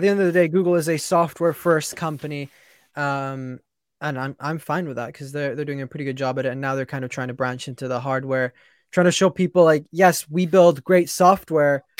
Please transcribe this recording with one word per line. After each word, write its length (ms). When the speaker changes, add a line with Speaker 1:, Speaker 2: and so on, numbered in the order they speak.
Speaker 1:
the 60
Speaker 2:
sure. 20
Speaker 1:
end 100
of 60
the 80
day, 160
Google 260
is 140
a 80
software 560
first 420
company. 540
Um, 640
and 180
I'm, 220
I'm 180
fine 280
with 100
that 160
'cause 180
they're, 240
they're 80
doing 180
a 60
pretty 160
good 140
job 200
at 80
it. 40
And 100
now 160
they're 100
kind 200
of 60
trying 180
to 40
branch 360
into 180
the 140
hardware, 520
trying 140
to 60
show 180
people, 340
like, 280
"Yes, 380
we 160
build 380
great 260
software, 760